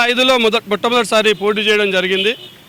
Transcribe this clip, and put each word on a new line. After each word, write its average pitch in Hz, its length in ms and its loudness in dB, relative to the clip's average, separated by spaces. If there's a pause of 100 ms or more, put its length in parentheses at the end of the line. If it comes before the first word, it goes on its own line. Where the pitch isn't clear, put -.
ఐదులో 254 340 2
మొదట, 220 300 0
మొట్టమొదటిసారి 214 680 0
పోటీ 208 280 -2
చేయడం 208 300 0
జరిగింది. 190 440 -2 (340)